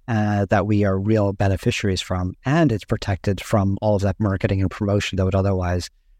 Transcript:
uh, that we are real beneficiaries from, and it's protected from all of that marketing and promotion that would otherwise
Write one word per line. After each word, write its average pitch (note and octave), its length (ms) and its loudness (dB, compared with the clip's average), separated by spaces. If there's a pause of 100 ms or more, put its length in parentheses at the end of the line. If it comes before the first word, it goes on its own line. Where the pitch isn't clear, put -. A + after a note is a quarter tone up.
uh, G#2 380 0
that G2+ 220 2
we G#2 160 2
are F#2+ 160 2
real G2+ 340 2
beneficiaries G2 680 0
from, F2+ 340 -4 (100)
and D3 260 4
it's G#2+ 140 -4
protected G2+ 560 -2
from G2 400 0
all G#2+ 140 2
of F#2+ 80 0
that G2 160 -2
marketing G2 420 0
and F#2+ 80 2
promotion G2+ 460 -2
that F#2+ 100 0
would F#2 100 0
otherwise F#2 540 -2 (300)